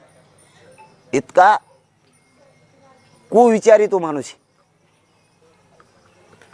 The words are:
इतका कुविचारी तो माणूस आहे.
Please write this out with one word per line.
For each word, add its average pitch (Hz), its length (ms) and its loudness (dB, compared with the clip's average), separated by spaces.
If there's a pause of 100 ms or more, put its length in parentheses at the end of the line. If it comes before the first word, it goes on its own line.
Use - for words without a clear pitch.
(1120)
इतका 180 440 0 (1700)
कुविचारी 220 560 2
तो 196 120 -2
माणूस 151 280 -8
आहे. - 220 -20 (2000)